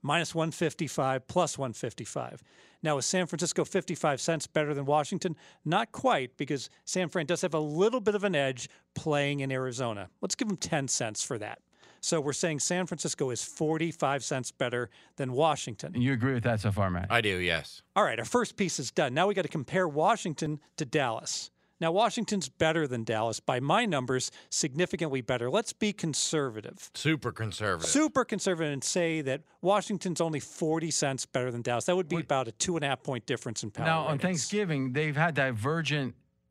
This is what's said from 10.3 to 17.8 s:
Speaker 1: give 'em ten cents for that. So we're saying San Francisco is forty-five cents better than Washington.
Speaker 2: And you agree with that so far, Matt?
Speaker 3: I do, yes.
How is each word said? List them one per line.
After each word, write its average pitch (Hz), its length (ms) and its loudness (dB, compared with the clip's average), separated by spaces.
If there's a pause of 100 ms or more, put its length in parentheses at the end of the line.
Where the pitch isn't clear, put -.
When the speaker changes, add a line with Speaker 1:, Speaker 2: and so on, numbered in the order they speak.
Speaker 1:
give 220 160 -2
'em 185 80 0
ten 139 280 0
cents 113 360 -2
for 120 160 -4
that. 107 220 -8 (400)
So 165 200 0
we're 139 120 -2
saying 151 280 0
San 180 260 0
Francisco 151 440 -2
is 117 140 -4
forty-five 156 800 0
cents 131 300 -4
better 123 360 -2 (280)
than 127 160 -4
Washington. 143 600 0
Speaker 2:
And 123 80 0
you 131 100 4
agree 131 200 2
with 120 120 0
that 117 160 2
so 104 100 0
far, 98 200 2
Matt? 90 200 -2
Speaker 3:
I 117 100 6
do, 101 180 2
yes. 85 440 -2 (140)